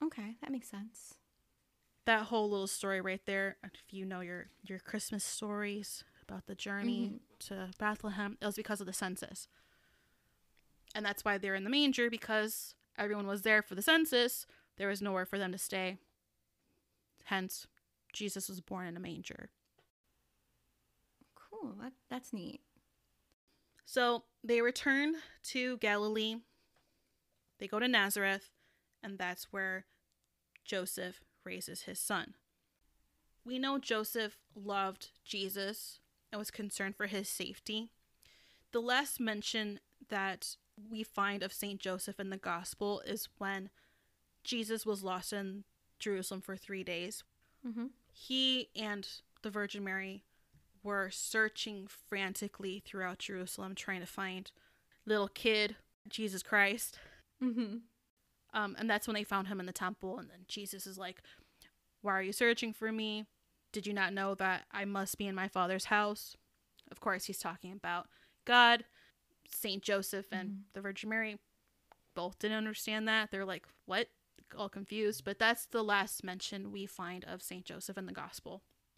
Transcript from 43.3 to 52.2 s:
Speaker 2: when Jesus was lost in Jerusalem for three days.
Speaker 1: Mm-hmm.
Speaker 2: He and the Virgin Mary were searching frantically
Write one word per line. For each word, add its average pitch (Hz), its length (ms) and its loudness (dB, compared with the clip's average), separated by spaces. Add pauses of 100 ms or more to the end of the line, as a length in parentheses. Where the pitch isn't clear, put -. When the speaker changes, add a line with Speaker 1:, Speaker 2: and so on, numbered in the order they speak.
Speaker 2:
when 196 320 -4 (760)
Jesus 226 420 -2
was 196 180 0
lost 185 280 -2
in 196 320 -4 (360)
Jerusalem 190 420 -2
for 190 160 -8
three 190 260 -8
days. 180 400 -4 (420)
Speaker 1:
Mm-hmm. 233 200 -4 (260)
Speaker 2:
He 262 640 0
and 208 320 -4 (360)
the 220 60 -6
Virgin 202 340 -4
Mary 190 400 -4 (600)
were 196 260 0
searching 214 800 0
frantically 196 960 -4